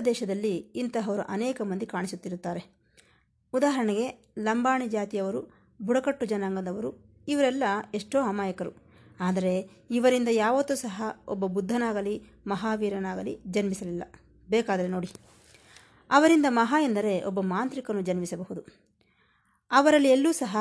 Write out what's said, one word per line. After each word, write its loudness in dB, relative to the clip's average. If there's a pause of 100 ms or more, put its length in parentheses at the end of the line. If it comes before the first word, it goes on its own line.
ದೇಶದಲ್ಲಿ -2
ಇಂತಹವರು -4
ಅನೇಕ -4
ಮಂದಿ -4
ಕಾಣಿಸುತ್ತಿರುತ್ತಾರೆ. -6 (920)
ಉದಾಹರಣೆಗೆ 0
ಲಂಬಾಣಿ 0
ಜಾತಿಯವರು, -4 (420)
ಬುಡಕಟ್ಟು 0
ಜನಾಂಗದವರು, -4 (380)
ಇವರೆಲ್ಲ 2 (320)
ಎಷ್ಟೋ -2
ಅಮಾಯಕರು. -2 (480)
ಆದರೆ 0 (200)
ಇವರಿಂದ 4
ಯಾವತ್ತೂ 2
ಸಹ -8 (260)
ಒಬ್ಬ -2
ಬುದ್ಧನಾಗಲಿ -2 (240)
ಮಹಾವೀರನಾಗಲಿ -4
ಜನ್ಮಿಸಲಿಲ್ಲ. -2 (480)
ಬೇಕಾದರೆ 0
ನೋಡಿ, -4 (1000)
ಅವರಿಂದ 6
ಮಹಾ 4
ಎಂದರೆ 0
ಒಬ್ಬ -2
ಮಾಂತ್ರಿಕನು -2
ಜನ್ಮಿಸಬಹುದು. -4 (1080)
ಅವರಲ್ಲಿ 6
ಎಲ್ಲೂ 6
ಸಹ -2